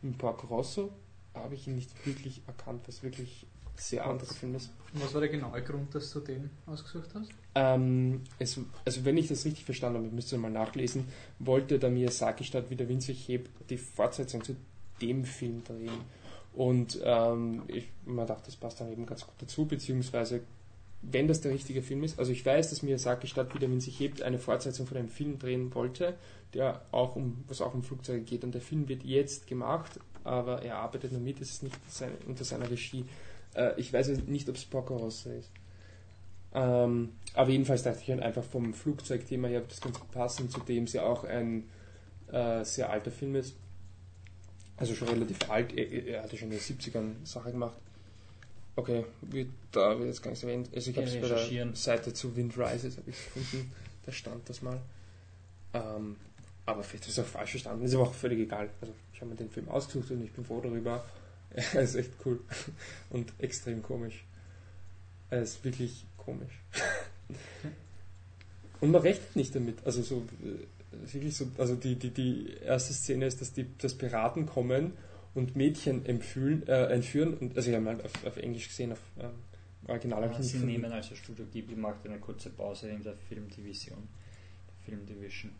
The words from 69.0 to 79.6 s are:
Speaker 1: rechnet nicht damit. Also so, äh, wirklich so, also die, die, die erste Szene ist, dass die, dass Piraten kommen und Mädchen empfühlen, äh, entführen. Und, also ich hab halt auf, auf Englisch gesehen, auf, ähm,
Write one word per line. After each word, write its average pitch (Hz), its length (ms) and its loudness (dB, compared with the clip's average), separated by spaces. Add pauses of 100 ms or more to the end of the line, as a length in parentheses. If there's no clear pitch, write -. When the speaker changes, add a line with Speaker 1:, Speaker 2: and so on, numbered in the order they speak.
Speaker 1:
rechnet 185 340 4
nicht 135 200 2
damit. 117 300 0
Also 120 180 2
so, 120 200 -2 (200)
äh, - 720 -10
wirklich 147 220 -2
so, 135 120 -2 (100)
also 123 180 4
die, 123 200 2
die, 120 160 -2
die 123 420 0 (100)
erste 131 300 4
Szene 131 320 2
ist, 127 160 0
dass 127 120 -6
die, 131 120 0 (140)
dass 131 160 0
Piraten 120 500 2
kommen 135 480 4 (400)
und 127 220 2
Mädchen 135 500 4
empfühlen, 131 600 2
äh, 127 260 8
entführen. 143 420 4
Und, 127 220 -2
also 120 140 4
ich 117 40 6
hab 110 100 4
halt 113 200 0
auf, - 200 -6
auf - 120 -4
Englisch 117 300 -4
gesehen, 120 240 -2
auf, 110 80 -6 (200)
ähm, 120 120 -6 (560)